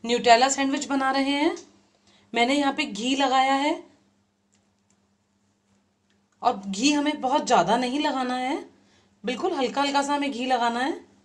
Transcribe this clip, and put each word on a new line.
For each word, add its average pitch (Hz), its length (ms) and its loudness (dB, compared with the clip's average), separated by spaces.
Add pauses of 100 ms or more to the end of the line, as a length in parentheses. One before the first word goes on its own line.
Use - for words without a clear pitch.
Nutella 240 440 6
sandwich 269 380 -2
बना 269 240 0
रहे 269 220 0
हैं। 311 240 0 (760)
मैंने 240 220 2
यहाँ 285 180 0
पे 302 120 -4
घी 233 320 -4
लगाया 262 400 2
है 302 260 -2 (2500)
और 220 240 0
घी 208 260 0
हमें 294 280 0
बहुत 262 260 0
ज़्यादा 202 300 4
नहीं 254 240 -2
लगाना 262 360 -2
है, 262 280 -4 (600)
बिल्कुल 262 300 -4
हल्का 262 280 -2
हल्का 277 200 0
सा 277 120 -2
हमें 285 160 -2
घी 240 160 -6
लगाना 240 340 0
है। 320 200 -4 (240)